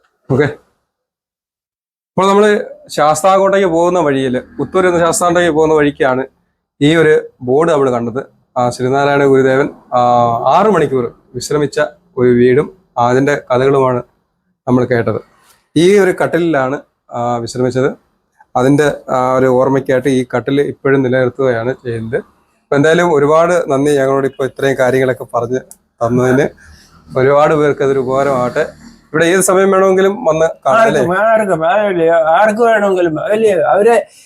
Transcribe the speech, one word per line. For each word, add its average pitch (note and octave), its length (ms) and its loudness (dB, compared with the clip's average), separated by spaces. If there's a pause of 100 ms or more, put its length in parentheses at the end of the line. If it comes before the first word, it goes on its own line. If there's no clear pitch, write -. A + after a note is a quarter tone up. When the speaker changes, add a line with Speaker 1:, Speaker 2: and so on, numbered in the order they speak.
(300)
Speaker 1:
ഓക്കെ. C3+ 140 2
അപ്പോൾ - 1800 -8
നമ്മള് G#3 320 2 (280)
ശാസ്താംകോട്ടയ്ക്ക് F#3+ 800 2
പോകുന്ന F3 300 0
വഴിയില്, C3+ 420 -2 (180)
പുത്തൂരിൽ F#3 320 -2
നിന്ന് E3+ 160 0
ശാസ്താംകോട്ടയ്ക്ക് F3 440 0
പോകുന്ന D#3 240 2
വഴിക്കാണ് C#3+ 520 0 (540)
ഈ D3+ 160 2
ഒരു D#3 240 4 (220)
ബോർഡ് C#3+ 280 0
നമ്മൾ C#3 200 2
കണ്ടത്. A#2 480 -6 (180)
ആ, B2 140 0
ശ്രീനാരായണ C#3 540 0
ഗുരുദേവൻ, C3+ 440 2 (260)
ആ, B2 60 2 (560)
ആറ് G3+ 140 2
മണിക്കൂർ C3+ 440 -2 (200)
വിശ്രമിച്ച C#3+ 460 -4 (360)
ഒരു B2 120 2
വീടും B2 480 2 (220)
അതിന്റെ C3 360 0
കഥകളുമാണ് C3 680 0 (680)
നമ്മൾ B2 160 0
കേട്ടത്. A2+ 360 -4 (560)
ഈ F#3 220 4
ഒരു F3+ 240 2
കട്ടിലിലാണ്, D3 580 -2 (320)
ആ, A#2+ 240 -4
വിശ്രമിച്ചത്. B2 560 -4 (640)
അതിന്റെ, C#3 360 2 (180)
ആ, B2+ 240 -2
ഒരു C3 120 0
ഓർമ്മയ്ക്കായിട്ട് C3 640 0
ഈ B2+ 180 -2 (100)
കട്ടിൽ C#3 240 -2
ഇപ്പോഴും C#3 420 -2
നിലനിർത്തുകയാണ് B2+ 720 -2 (100)
ചെയ്യുന്നത്. A#2 320 -8
അപ്പൊ - 600 -8
എന്തായാലും E3 380 2
ഒരുപാട് D#3 560 0
നന്ദി C#3+ 220 0
ഞങ്ങളോട് C3+ 340 0
ഇപ്പൊ C3 180 -6
ഇത്രയും C3 340 -2
കാര്യങ്ങളൊക്കെ B2+ 560 0
പറഞ്ഞ് A#2+ 260 -4 (460)
തന്നതിന്. B2+ 420 0 (680)
ഒരുപാട് C#3+ 360 2
പേർക്ക് D3 300 0
അതൊരു C3+ 140 0
ഉപകാരമാകട്ടെ. C3 680 -2 (460)
ഇവിടെ D#3 120 0
ഏത് F#3 160 2
സമയം F#3+ 300 2
വേണമെങ്കിലും F#3+ 540 0
വന്ന് D#3+ 220 0 (200)
കാണാം, A3 160 2
അല്ലേ? D#3 180 2
Speaker 2:
ആർക്കും, F3 180 -2
ആർക്കും, G#3 500 0
അതല്ലേ, F#3+ 400 0
ആർക്ക് E3+ 520 2
വേണമെങ്കിലും, G3 600 0
അതല്ലേ, G#3 320 0
അവരെ F#3 540 2 (200)